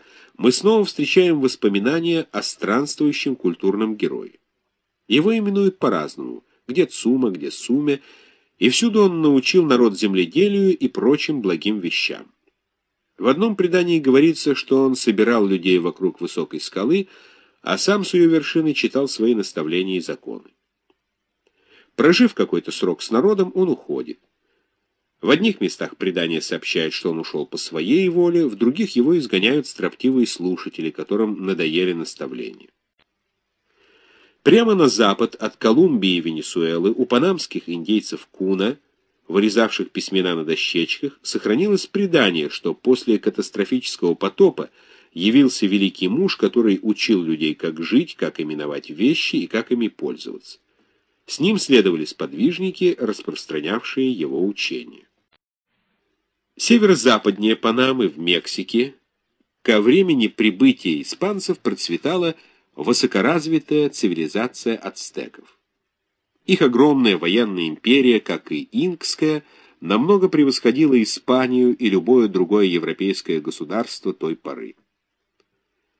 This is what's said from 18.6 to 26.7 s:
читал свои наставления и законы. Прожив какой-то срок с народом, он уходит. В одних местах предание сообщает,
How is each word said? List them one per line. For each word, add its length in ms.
читал 340
свои 280
наставления 640
и 40
законы. 480
Прожив 380
какой-то 380
срок 300
с 100
народом, 420
он 160
уходит. 500
В 80
одних 320
местах 360
предание 440
сообщает, 520